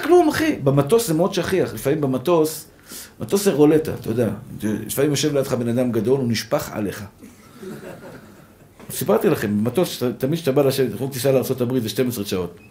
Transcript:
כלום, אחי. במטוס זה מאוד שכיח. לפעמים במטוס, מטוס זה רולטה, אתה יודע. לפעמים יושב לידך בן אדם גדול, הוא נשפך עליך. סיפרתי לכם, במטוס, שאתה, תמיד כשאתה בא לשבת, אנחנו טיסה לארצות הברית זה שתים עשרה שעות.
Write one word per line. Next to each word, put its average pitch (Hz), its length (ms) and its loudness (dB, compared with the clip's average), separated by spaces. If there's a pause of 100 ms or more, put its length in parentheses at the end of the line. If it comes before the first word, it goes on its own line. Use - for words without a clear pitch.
כלום, 320 260 6
אחי. 311 340 0
במטוס 143 440 4
זה 165 60 0
מאוד 175 200 2
שכיח. 165 400 0
לפעמים 135 280 -2
במטוס, 151 640 0 (540)
מטוס 202 240 -2
זה 196 80 4
רולטה, 151 400 6 (100)
אתה - 80 -8
יודע. 113 200 0 (340)
לפעמים 110 480 -2
יושב 143 220 0
לידך 135 200 0
בן 117 140 -2
אדם 123 240 0
גדול, 117 280 2
הוא 120 120 0
נשפך 147 420 -4
עליך. 104 300 -6 (1900)
סיפרתי 196 380 0
לכם, 107 280 0
במטוס, 120 320 0
שאתה, 120 240 -4
תמיד 151 260 -2
כשאתה 139 120 -2
בא 147 100 2
לשבת, 131 300 2
אנחנו 127 180 -6
טיסה 135 220 0
לארצות 127 300 0
הברית 123 220 0
זה 107 60 -4
שתים 123 180 -2
עשרה 104 180 -4
שעות. 90 320 -6 (140)